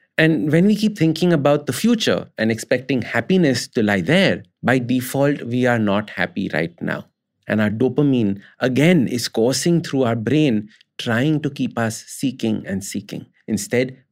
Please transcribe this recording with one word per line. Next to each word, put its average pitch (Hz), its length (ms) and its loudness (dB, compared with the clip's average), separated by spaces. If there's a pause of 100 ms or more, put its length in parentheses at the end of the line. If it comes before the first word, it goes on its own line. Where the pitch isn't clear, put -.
(160)
And 156 340 2
when 170 160 4
we 214 100 4
keep 214 200 -2
thinking 160 360 2
about 147 340 2
the 131 60 -4
future 165 680 0
and 110 120 2
expecting 123 520 -2
happiness 131 680 0
to 123 140 -2
lie 104 180 2
there, 143 440 2 (180)
by 123 160 2
default, 131 640 -2
we 123 240 -2
are 120 120 2
not 104 320 0
happy 92 440 -4
right 82 260 -4
now. 78 260 -6 (400)
And 107 140 0
our 107 100 2
dopamine, 123 680 0 (200)
again, 131 480 4
is 120 200 -4
coursing 139 540 0
through 135 220 -2
our 117 120 0
brain, 117 520 0 (300)
trying 131 440 0
to 147 80 -4
keep 127 280 -6
us 113 280 -4
seeking 117 600 -4
and 98 180 -6
seeking. - 420 -10 (220)
Instead, 120 480 -2 (160)